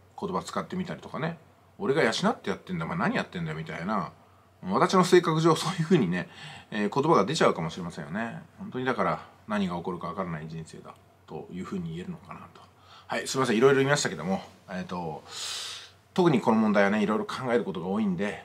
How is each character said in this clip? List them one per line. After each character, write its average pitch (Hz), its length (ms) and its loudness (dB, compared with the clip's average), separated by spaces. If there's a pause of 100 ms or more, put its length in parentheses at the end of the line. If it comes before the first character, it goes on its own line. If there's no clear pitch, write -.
(200)
言 196 100 -6
葉 185 120 -2
使 - 180 -6
っ 165 60 -8
て 180 100 -8
み 185 80 -2
た 165 100 -6
り - 60 -12
と - 80 -16
か - 100 -10
ね、 165 200 -6 (400)
俺 120 160 0
が 156 80 4
養 113 80 4
っ 175 280 0
て 104 120 -6
や 92 60 -2
っ - 20 -16
て - 160 -8
ん 170 40 -4
だ、 - 60 -4
お - 40 -6
前 170 100 -4
何 196 180 0
や 98 60 -2
っ - 40 -6
て - 140 -10
ん 80 60 -4
だ 78 60 -6
よ 78 40 -8
み 80 80 -10
た 160 140 -10
い 87 80 -8
な、 101 260 -4 (500)
私 120 300 2
の 185 120 8
性 180 180 8
格 160 180 2
上 160 160 6
そ - 140 -2
う - 20 -6
い - 80 -6
う - 40 2
ふ 180 80 4
う 180 40 8
に 98 140 4
ね、 - 180 -4 (420)
え 104 180 0
ー、 - 60 -4
言 151 160 2
葉 151 60 8
が 98 80 6
出 139 100 -2
ち 170 80 2
ゃ 135 60 6
う 95 60 2
か 87 80 -4
も 82 80 -4
し - 80 -12
れ 90 40 -8
ま 87 80 -6
せ 85 120 -10
ん - 20 -10
よ 73 60 -12
ね。 113 320 -6 (160)
本 190 140 -12
当 123 60 -6
に 131 60 -4
だ 127 100 0
か 101 100 0
ら 80 180 -2 (260)
何 104 200 0
が 87 80 -4
起 85 60 -6
こ 90 100 -4
る 85 60 -6
か 85 100 -8
わ 87 60 -8
か 98 100 -4
ら 87 60 -6
な 78 100 -6
い 80 80 -12
人 80 180 -10
生 - 120 -18
だ - 160 -18 (320)
と - 260 -12
い 175 80 -10
う - 40 -8
ふ - 100 -8
う 92 40 -4
に - 160 -6
言 - 60 -8
え - 40 -12
る 185 60 -10
の - 80 -10
か - 160 -16
な - 60 -16 (120)
と。 - 80 -20 (460)
は 120 120 -4
い、 - 80 -6
す - 100 -4
い - 20 0
ま 131 80 2
せ 117 80 2
ん、 - 20 4
い 113 40 4
ろ 135 80 8
い - 20 10
ろ 135 80 6
言 135 80 4
い 143 40 0
ま 147 60 4
し - 60 -2
た - 80 -2
け 90 60 -6
ど 76 80 -8
も、 95 180 -2 (260)
え 90 120 -8
ー 87 40 -8
と、 85 400 -8 (880)
特 175 180 6
に 123 100 4
こ 123 100 2
の 110 80 6
問 110 140 4
題 101 120 6
は 98 60 4
ね、 107 120 2
い 98 40 2
ろ 107 80 0
い 110 40 0
ろ 104 60 -2
考 127 280 -6
え 123 40 2
る 110 80 0
こ 95 80 -6
と 87 80 -6
が 85 60 -6
多 101 140 -2
い 110 40 0
ん 92 120 0
で、 95 280 -6